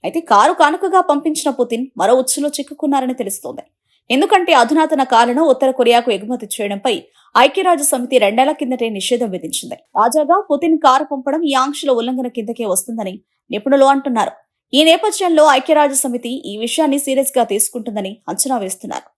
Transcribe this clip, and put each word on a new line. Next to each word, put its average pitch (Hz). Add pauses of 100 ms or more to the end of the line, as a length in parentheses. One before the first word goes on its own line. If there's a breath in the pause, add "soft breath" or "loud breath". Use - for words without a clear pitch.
అయితే 214
కారు 254
కానుకగా 349
పంపించిన 302 (100)
పుతిన్ 240 (120)
మరో 208
ఉచ్చులో 262
చిక్కుకున్నారని 277
తెలుస్తోంది. 233 (480)
ఎందుకంటే 339
అధునాతన 294
కార్లను 247 (100)
ఉత్తర 262
కొరియాకు 240
ఎగుమతి 214
చేయడంపై 202 (340 soft breath)
ఐక్యరాజ్య 320
సమితి 247
రెండేళ్ల 226
కిందటే 247
నిషేధం 220
విధించింది. 160
తాజాగా 277 (140)
పుతిన్ 311
కారు 277
పంపడం 285
ఈ 285
ఆంక్షల 277
ఉల్లంఘన 247
కిందకే 226
వస్తుందని 196 (360)
నిపుణులు 269
అంటున్నారు. 269 (420)
ఈ 285
నేపథ్యంలో 330
ఐక్యరాజ్య 285
సమితి 240 (200)
ఈ -
విషయాన్ని 269
సీరియస్ 269
గా 233
తీసుకుంటుందని 214 (120)
అంచనా 254
వేస్తున్నారు. 190 (100)